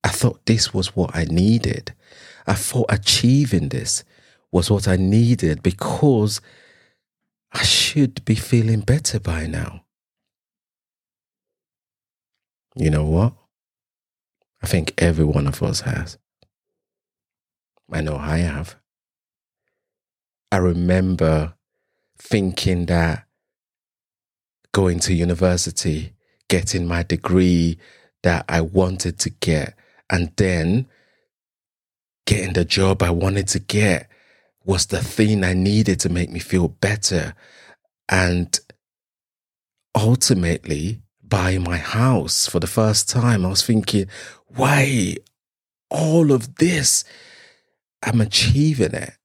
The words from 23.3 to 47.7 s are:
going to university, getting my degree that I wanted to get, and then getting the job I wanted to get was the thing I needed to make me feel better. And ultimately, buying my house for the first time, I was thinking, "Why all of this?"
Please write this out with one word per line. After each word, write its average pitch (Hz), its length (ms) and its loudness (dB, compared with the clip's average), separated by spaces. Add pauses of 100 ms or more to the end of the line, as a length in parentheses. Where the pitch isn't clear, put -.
going 90 280 2
to 92 140 -2
university, 85 1000 -2 (340)
getting 90 400 -2
my 87 160 -2
degree 87 720 2 (440)
that 87 260 0
I 82 140 0
wanted 90 580 -2
to - 120 -4
get, - 440 -2 (340)
and 87 280 0
then 92 500 0 (1400)
getting 92 280 -2
the 87 100 0
job 95 400 0
I 87 60 0
wanted 95 400 -2
to - 100 -4
get 104 500 -2 (540)
was 92 220 0
the 87 180 -4
thing 107 400 0
I 90 100 0
needed 98 480 2
to - 80 0
make 85 200 -2
me 85 100 -8
feel 87 300 0
better. 98 640 -4 (720)
And 90 500 0 (1400)
ultimately, 95 1080 0 (200)
buying 92 420 -2
my 87 160 0
house 113 680 0
for 85 140 -2
the 95 60 -4
first 107 420 0
time, 113 360 2
I 92 40 0
was 98 140 0
thinking, 104 440 0 (400)
"Why 135 680 0 (720)
all 160 420 2
of 123 240 0
this?" 160 480 0 (1000)